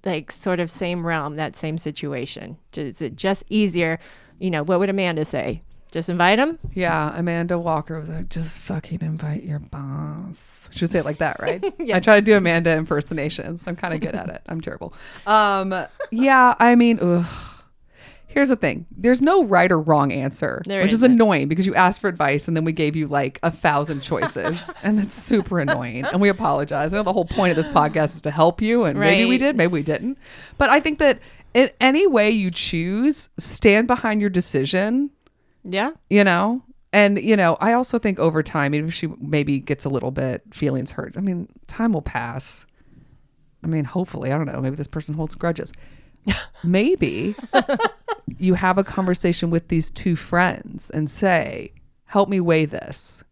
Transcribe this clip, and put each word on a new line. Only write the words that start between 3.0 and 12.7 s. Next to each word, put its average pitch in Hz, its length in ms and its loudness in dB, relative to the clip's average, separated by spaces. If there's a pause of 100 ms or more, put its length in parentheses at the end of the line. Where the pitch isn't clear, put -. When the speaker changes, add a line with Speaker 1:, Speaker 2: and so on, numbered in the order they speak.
Speaker 1:
it 139 140 -8
just 190 340 -2
easier? 175 500 0 (400)
You 185 120 -2
know, 151 120 -2
what 175 160 2
would 196 100 2
Amanda 175 360 -2
say? - 380 -6 (280)
Just 165 160 -6
invite 180 320 4
'em? 320 180 0 (160)
Speaker 2:
Yeah, 160 440 0
Amanda 170 420 -2
Walker 160 400 -4
was 151 80 -12
like, 160 220 -8
"Just 165 300 -8
fucking 170 420 -8
invite 156 420 -6
your 147 160 -8
boss." 151 1120 -12
She - 140 -6
would 170 40 -4
say 175 100 0
it 147 60 -4
like 156 120 -6
that, 156 240 -4
right? 180 220 -4
Speaker 1:
<laughs> - 160 -8
Speaker 2:
I 339 40 -6
Speaker 1:
Yes. 190 200 0
Speaker 2:
try 214 120 8
to 202 60 6
do 214 160 6
Amanda 170 400 2